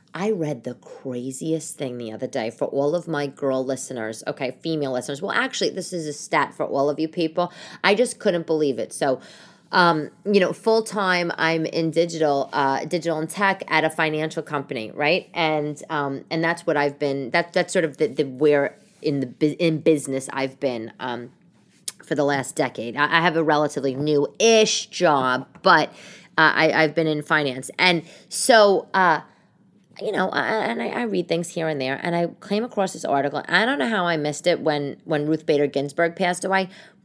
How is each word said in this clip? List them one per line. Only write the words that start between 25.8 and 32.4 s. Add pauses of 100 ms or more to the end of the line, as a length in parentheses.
uh,
I,
I've
been
in
finance.
And (280)
so,
uh, (800)
you
know,
I, (200)
and
I,
I
read
things
here
and
there,
and
I (180)